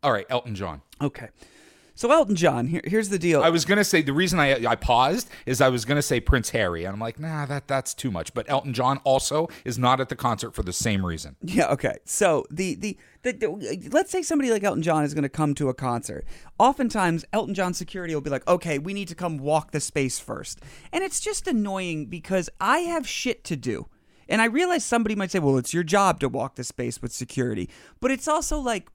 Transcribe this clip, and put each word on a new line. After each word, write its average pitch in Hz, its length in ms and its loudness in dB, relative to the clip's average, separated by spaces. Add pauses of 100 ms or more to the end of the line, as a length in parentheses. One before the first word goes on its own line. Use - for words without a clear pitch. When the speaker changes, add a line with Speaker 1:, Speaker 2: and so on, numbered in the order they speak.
Speaker 1:
All 143 80 4
right, 101 180 0
Elton 123 260 -2
John. 85 260 -8 (200)
Speaker 2:
Okay. 139 280 -4 (680)
So 233 160 -2
Elton 269 240 4
John, 139 300 4
here, 156 200 -2
here's 208 240 0
the 196 100 0
deal. 160 240 4
Speaker 1:
I 165 80 6
was 165 140 2
gonna 202 180 4
say, 185 180 4
the 139 120 0
reason 170 260 2
I, 135 260 4
I 117 100 4
paused 131 540 4 (160)
is 123 160 2
I 135 80 8
was 120 160 0
gonna 143 160 2
say 127 180 2
Prince 120 300 2
Harry, 87 360 0
and 95 80 -4
I'm 101 60 -8
like, 113 200 -8
"Nah, 151 260 -6
that, 139 220 -6
that's 135 260 -2
too - 160 -4
much." 90 240 -6
But - 160 -4
Elton 139 240 0
John 131 300 2
also 139 440 2 (160)
is 120 140 -4
not 127 240 4
at 127 80 -2
the 135 60 -4
concert 117 400 -2
for 107 80 -2
the 90 100 -4
same 98 320 0
reason. 78 380 -6
Speaker 2:
Yeah, 175 240 2
okay. - 380 -2
So 170 440 2
the, 175 240 -4
the, 196 240 -6 (240)
the, 247 120 -4
the, 180 580 -6
let's 349 180 2
say 370 140 -2
somebody 277 260 0
like 214 140 2
Elton 190 180 0
John 156 220 2
is 143 100 -2
gonna 147 160 0
come 151 240 0
to 135 160 0
a 127 60 -2
concert. 120 500 -6 (320)
Oftentimes, 214 720 2
Elton 202 220 -2
John 180 220 -2
security 175 400 -6
will 147 60 -2
be 143 100 -4
like, 131 160 -4
"Okay, 170 320 2
we 180 140 -6
need 202 160 -6
to 170 60 -12
come 165 220 -4
walk 147 320 0
the 151 100 -2
space 135 400 -2
first." - 420 -12 (300)
And 359 120 -2
it's - 160 -4
just - 280 -4
annoying 190 600 -2
because 175 420 -2 (100)
I 247 200 2
have 339 280 -2
shit - 360 -4
to 170 120 -4
do. 120 320 -4 (400)
And 214 140 2
I 226 40 4
realize 339 380 0
somebody 226 300 0
might 196 160 -2
say, - 80 -2
"Well, 139 220 4
it's 123 160 -6
your 175 80 0
job 185 380 2
to 139 80 0
walk 131 260 -4
the 123 80 -8
space - 400 -8
with 120 100 -8
security." 113 560 -4 (300)
But 254 100 0
it's 269 180 -2
also 311 300 0
like 240 380 -2